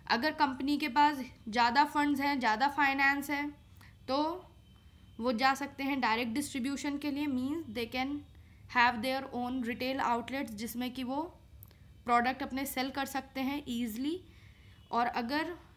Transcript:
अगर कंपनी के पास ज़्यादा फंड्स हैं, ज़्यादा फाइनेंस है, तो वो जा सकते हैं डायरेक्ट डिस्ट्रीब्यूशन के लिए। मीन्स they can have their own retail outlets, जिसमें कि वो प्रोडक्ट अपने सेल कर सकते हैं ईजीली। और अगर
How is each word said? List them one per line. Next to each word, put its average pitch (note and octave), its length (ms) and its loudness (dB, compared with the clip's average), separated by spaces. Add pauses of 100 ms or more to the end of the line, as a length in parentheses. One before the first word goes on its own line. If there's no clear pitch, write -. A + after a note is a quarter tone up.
अगर C4 240 4
कंपनी C#4 460 0
के D4+ 100 -2
पास D4 300 4 (320)
ज़्यादा A#3+ 360 4
फंड्स D4 360 2
हैं, C#4+ 180 2
ज़्यादा A3+ 280 4
फाइनेंस C#4 600 2
है, D4 340 -4 (440)
तो C4 420 0 (720)
वो A#3+ 120 2
जा C4 220 4
सकते C#4 300 -6
हैं C4+ 180 0
डायरेक्ट A#3 300 2
डिस्ट्रीब्यूशन C#4 680 -2
के D4 140 -2
लिए। C#4+ 160 -2
मीन्स C#4 380 -2
they A#3 300 -6
can C4+ 220 -2 (600)
have A#3+ 280 4
their C4+ 300 -2
own B3 340 -2
retail B3+ 320 -2
outlets, B3 500 -2
जिसमें A#3+ 420 -6
कि B3+ 100 -6
वो C4+ 180 -4 (840)
प्रोडक्ट A#3+ 380 2
अपने C4+ 220 -4
सेल C4 240 -2
कर C4+ 160 -4
सकते C4 360 -6
हैं C#4 260 -2
ईजीली। B3 540 -4 (680)
और A#3 140 2
अगर D4 520 -2 (200)